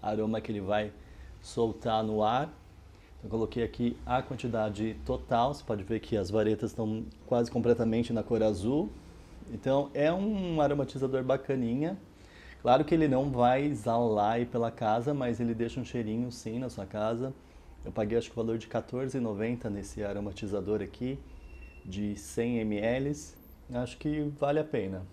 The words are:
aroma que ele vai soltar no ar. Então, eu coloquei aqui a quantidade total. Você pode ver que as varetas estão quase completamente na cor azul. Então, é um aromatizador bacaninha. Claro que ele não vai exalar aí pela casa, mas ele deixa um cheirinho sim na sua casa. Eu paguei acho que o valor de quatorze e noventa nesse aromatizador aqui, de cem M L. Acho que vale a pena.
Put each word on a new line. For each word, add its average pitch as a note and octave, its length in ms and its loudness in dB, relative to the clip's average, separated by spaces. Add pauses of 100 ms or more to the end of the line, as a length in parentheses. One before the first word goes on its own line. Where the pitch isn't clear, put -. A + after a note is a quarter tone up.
aroma G#2+ 400 0
que A2+ 100 -8
ele G#2 80 -2
vai G#2 320 0 (520)
soltar A2 600 0
no G#2+ 180 2
ar. B2+ 320 2 (640)
Então, - 60 -18
eu G2+ 60 -10
coloquei A2+ 340 0
aqui A#2+ 420 0
a B2 160 2
quantidade A2 800 -2
total. A#2+ 480 2
Você C#3+ 120 -8
pode B2 200 -2
ver A2 160 -2
que - 160 -2
as F#2+ 140 0
varetas G#2+ 400 4
estão A2 340 -2 (220)
quase A#2+ 240 2
completamente A#2 640 2
na A2+ 80 0
cor A2 220 2
azul. A2 480 2 (600)
Então, C3+ 400 0
é D3 220 4
um F#3 480 0
aromatizador C3+ 640 2
bacaninha. C3+ 720 0 (640)
Claro C3+ 240 6
que D3+ 80 2
ele D#3+ 140 6
não C3+ 240 4
vai B2+ 320 6
exalar A2+ 720 2
aí A#2+ 120 2
pela A#2 240 0
casa, A#2 460 2
mas A#2+ 240 -2
ele A#2 160 0
deixa A2+ 240 -2
um A#2+ 60 -6
cheirinho A#2+ 460 -2
sim A#2 280 -6
na B2+ 100 -4
sua G#2 160 -8
casa. A#2 480 -2 (500)
Eu F#2+ 80 -10
paguei A2 280 2
acho A2 100 -6
que - 100 -8
o A2+ 40 0
valor A2+ 160 0
de - 80 -14
quatorze B2+ 500 -4
e B2+ 40 0
noventa A#2 460 -2
nesse G2+ 360 -6
aromatizador G2+ 800 -2
aqui, B2 340 -6 (680)
de G#2 320 -4
cem A#2 440 -2
M G#2+ 180 0
L. B2+ 340 0 (640)
Acho B2 240 -4
que D3+ 420 -2
vale D3 200 4
a D3+ 40 0
pena. F#2+ 380 -2 (120)